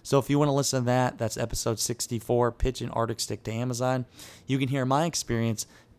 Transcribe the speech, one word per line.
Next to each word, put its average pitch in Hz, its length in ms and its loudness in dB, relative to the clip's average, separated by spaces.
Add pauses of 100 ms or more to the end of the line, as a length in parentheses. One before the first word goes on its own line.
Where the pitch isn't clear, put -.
So 139 160 4
if 131 100 0
you 143 100 4
wanna 147 160 4
listen 135 280 0
to - 20 -2
that, 123 320 2
that's 113 180 -2
episode 113 440 -2
sixty-four, 120 720 0
pitching 120 380 -2
Arctic 113 280 -2
Stick - 240 -6
to 110 80 -4
Amazon. 123 540 -2 (420)
You 135 100 2
can 131 120 0
hear 135 160 0
my 135 200 4
experience 117 600 0 (340)